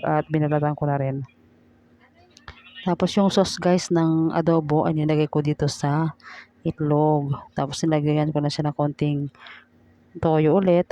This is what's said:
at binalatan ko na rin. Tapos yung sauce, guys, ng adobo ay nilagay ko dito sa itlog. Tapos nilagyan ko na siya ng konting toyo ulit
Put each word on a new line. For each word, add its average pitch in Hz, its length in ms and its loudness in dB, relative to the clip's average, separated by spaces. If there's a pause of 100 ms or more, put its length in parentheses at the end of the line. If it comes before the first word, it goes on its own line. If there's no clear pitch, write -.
at 151 240 0
binalatan 151 480 0
ko 147 160 -2
na 143 80 0
rin. 135 240 -4 (1600)
Tapos 180 320 -2
yung 196 160 4
sauce, 190 320 0
guys, 180 320 0
ng 160 400 2
adobo 160 560 0
ay 156 80 -2
nilagay 151 320 0
ko 151 160 -2
dito 147 240 -2
sa 151 480 -2 (480)
itlog. 147 720 0 (160)
Tapos 143 320 -4
nilagyan 151 480 0
ko 147 80 -2
na 147 80 0
siya 151 160 -4
ng 147 80 -2
konting 147 560 -2 (880)
toyo 156 400 4
ulit 180 340 2